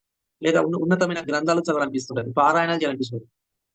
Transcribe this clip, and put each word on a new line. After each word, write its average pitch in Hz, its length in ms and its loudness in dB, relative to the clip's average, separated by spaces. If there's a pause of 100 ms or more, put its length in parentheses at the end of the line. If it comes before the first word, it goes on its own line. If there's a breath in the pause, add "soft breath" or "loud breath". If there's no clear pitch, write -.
(440)
లేదా 165 160 4
ఉన్న-, 165 180 0
ఉన్నతమైన 175 420 0
గ్రంథాలు 156 400 0
చదవాలనిపిస్తుంటది, 135 720 -4
పారాయణాలు 165 460 2
చేయాలనిపిస్తుంది, 131 460 -4 (500)